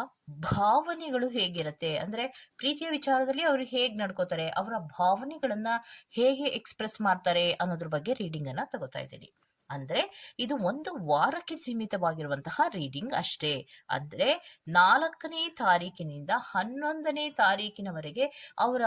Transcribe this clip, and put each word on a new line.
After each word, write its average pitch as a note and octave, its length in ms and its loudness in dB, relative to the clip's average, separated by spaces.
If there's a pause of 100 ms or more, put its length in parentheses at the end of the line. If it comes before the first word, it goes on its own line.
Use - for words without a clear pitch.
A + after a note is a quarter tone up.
(300)
ಭಾವನೆಗಳು B3 1000 2
ಹೇಗಿರತ್ತೆ, E3+ 680 -2
ಅಂದ್ರೆ A3 600 -6
ಪ್ರೀತಿಯ D4+ 320 -2
ವಿಚಾರದಲ್ಲಿ C4+ 540 0
ಅವ್ರು C#4 200 4
ಹೇಗ್ B3 340 -2
ನಡ್ಕೋತಾರೆ, F3+ 500 -2
ಅವರ A3 300 -4
ಭಾವನೆಗಳನ್ನ G#3+ 920 0 (420)
ಹೇಗೆ C4+ 340 2
ಎಕ್ಸ್‌ಪ್ರೆಸ್ A3 580 -4
ಮಾಡ್ತಾರೆ F3 500 2
ಅನ್ನೋದ್ರ E3+ 360 -2
ಬಗ್ಗೆ D#3+ 260 -2
ರೀಡಿಂಗ್ D#3+ 340 -6
ಅನ್ನ C3 180 -6
ತಗೋತಾ C3+ 340 -8
ಇದ್ದೀನಿ. - 340 -14 (360)
ಅಂದ್ರೆ D3 680 -6
ಇದು B3 180 -2
ಒಂದು A#3+ 500 -4
ವಾರಕ್ಕೆ A#3+ 480 2
ಸೀಮಿತವಾಗಿರುವಂತಹ E3+ 1120 -2
ರೀಡಿಂಗ್ D#3 440 -6
ಅಷ್ಟೇ. - 540 -2 (220)
ಅಂದ್ರೆ D3+ 800 -2
ನಾಲ್ಕನೇ D#4 840 4
ತಾರೀಕಿನಿಂದ F3 840 0
ಹನ್ನೊಂದನೇ D4 920 -2
ತಾರೀಕಿನವರೆಗೆ G3+ 1300 -2
ಅವರ A#3+ 280 2